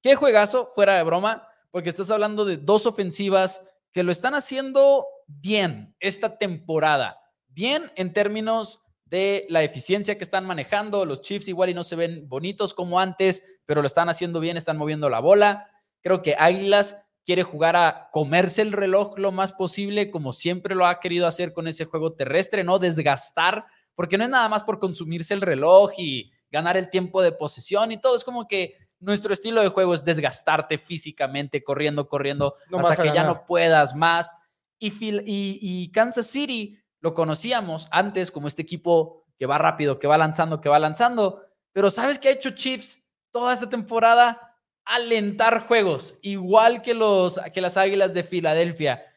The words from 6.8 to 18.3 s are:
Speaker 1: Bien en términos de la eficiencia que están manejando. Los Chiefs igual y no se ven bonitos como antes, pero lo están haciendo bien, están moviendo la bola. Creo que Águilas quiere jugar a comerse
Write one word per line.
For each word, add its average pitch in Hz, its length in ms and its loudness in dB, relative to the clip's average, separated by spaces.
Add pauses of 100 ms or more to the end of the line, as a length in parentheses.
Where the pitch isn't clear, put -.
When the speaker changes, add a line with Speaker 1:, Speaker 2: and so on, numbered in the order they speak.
Speaker 1:
Bien 247 480 -4
en 185 160 -6
términos 214 680 -2 (240)
de 196 440 -2
la 165 140 2
eficiencia 196 540 -2
que 196 80 -10
están 190 200 -4
manejando. 202 600 -4
Los 143 180 -6
Chiefs 196 260 -8
igual 180 220 0
y 175 40 -4
no 175 80 -6
se 170 140 -8
ven 165 320 -6
bonitos 185 460 -6
como 180 260 0
antes, 190 420 0 (240)
pero 147 140 0
lo 143 60 0
están 170 220 2
haciendo 170 320 -4
bien, 170 160 -4
están 156 200 -6
moviendo 151 320 -4
la 117 120 0
bola. 202 500 4 (320)
Creo 180 200 0
que 151 160 0
Águilas 196 640 2 (220)
quiere 180 180 0
jugar 165 340 0
a 165 360 2
comerse 175 500 0